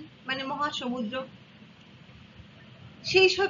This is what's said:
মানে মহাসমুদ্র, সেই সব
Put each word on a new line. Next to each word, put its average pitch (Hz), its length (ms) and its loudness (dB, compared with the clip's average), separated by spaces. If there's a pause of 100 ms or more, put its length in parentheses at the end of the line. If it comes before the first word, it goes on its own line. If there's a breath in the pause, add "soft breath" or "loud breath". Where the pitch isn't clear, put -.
(260)
মানে 262 160 -4
মহাসমুদ্র, 262 720 -2 (1900)
সেই 381 240 8
সব 370 220 2